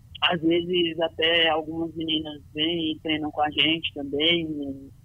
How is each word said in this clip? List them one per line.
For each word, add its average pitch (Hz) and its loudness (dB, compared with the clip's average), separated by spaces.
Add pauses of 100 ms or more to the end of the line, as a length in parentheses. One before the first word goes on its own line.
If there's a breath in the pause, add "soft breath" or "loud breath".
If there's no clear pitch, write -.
(200)
às 165 0
vezes 170 2
até 165 2
algumas 160 -2
meninas 156 -4 (100)
vêm 160 0
e - -12
treinam 156 -2
com 151 -4
a 151 2
gente 151 0
também, 156 0
e 139 -6 (140)